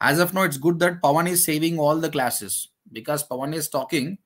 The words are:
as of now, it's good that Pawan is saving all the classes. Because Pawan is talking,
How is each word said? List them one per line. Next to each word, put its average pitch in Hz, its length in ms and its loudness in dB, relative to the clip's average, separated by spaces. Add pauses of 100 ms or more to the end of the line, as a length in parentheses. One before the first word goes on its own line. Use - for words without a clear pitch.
as 139 180 2
of 175 140 2
now, 190 100 0
it's 160 140 0
good 165 240 0
that 175 220 0
Pawan 156 260 4
is 175 160 2
saving 165 340 0
all 151 180 4
the 160 140 -2
classes. 120 580 -2 (240)
Because 143 340 -4
Pawan 135 280 -6
is 156 140 -4
talking, 143 580 -2